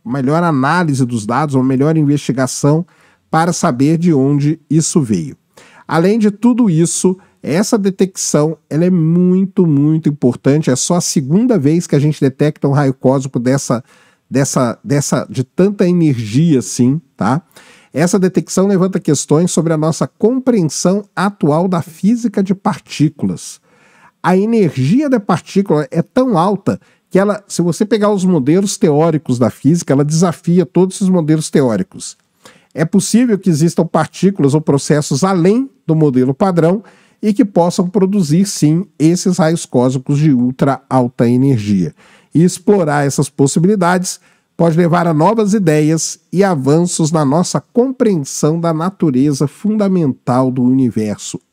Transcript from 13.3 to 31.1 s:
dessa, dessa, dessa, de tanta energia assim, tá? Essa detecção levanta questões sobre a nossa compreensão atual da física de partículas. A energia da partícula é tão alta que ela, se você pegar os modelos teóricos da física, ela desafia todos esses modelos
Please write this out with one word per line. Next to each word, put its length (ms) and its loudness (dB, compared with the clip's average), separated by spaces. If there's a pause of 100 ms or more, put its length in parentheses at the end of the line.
dessa, 460 -2 (460)
dessa, 540 -2
dessa, 460 -2
de 140 -4
tanta 440 0
energia 720 2
assim, 420 -2 (160)
tá? 240 -2 (500)
Essa 260 0
detecção 480 0
levanta 340 0
questões 520 0
sobre 220 -2
a 40 -2
nossa 300 -2
compreensão 960 0 (120)
atual 520 0
da 140 -2
física 600 -2
de 140 -2
partículas. 1040 -4 (640)
A 140 2
energia 720 0
da 100 0
partícula 720 -2
é 100 -2
tão 360 0
alta 420 -2 (300)
que 100 2
ela, 280 -2
se 140 -6
você 240 0
pegar 240 0
os 160 -2
modelos 520 0
teóricos 600 0
da 140 0
física, 420 0
ela 100 2
desafia 640 0
todos 300 0
esses 140 -2
modelos 420 0